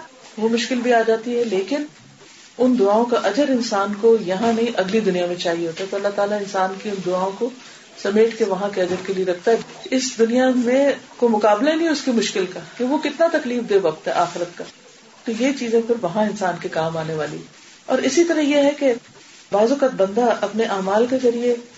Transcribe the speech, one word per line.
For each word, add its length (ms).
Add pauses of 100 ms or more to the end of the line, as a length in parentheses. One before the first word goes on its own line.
(380)
وہ 100
مشکل 260
بھی 200
آ 120
جاتی 320
ہے، 60
لیکن 400 (760)
ان 200
دعاؤں 260
کا 180
اجر 260
انسان 520
کو 200
یہاں 320
نہیں، 140 (100)
اگلی 240
دنیا 260
میں 100
چاہیے 300
ہوتا 180
ہے۔ 60
تو 60
اللہ 180
تعالیٰ 240
انسان 340 (100)
کی 60
ان 60 (120)
دعاؤں 320
کو 120 (520)
سمیٹ 360
کے 60
وہاں 300
کے 80
اجر 120 (120)
کے 80
لیے 100
رکھتا 260
ہے۔ 60 (280)
اس 340
دنیا 380
میں 340 (260)
کوئی 160
مقابلہ 380
نہیں 180
اس 140
کی 80
مشکل 360
کا 140 (160)
کہ 80
وہ 140
کتنا 340
تکلیف 380
دہ 120
وقت 240
ہے 60
آخرت 460
کا، 60 (600)
تو 140
یہ 100 (100)
چیزیں 280
پھر 160
وہاں 200
انسان 380
کے 80
کام 280
آنے 180
والی۔ 220 (500)
اور 120
اسی 260
طرح 160
یہ 160
ہے 220
کہ 160 (580)
بعض 200
اوقات 240
بندہ 440
اپنے 240
اعمال 460
کے 120
ذریعے 320 (240)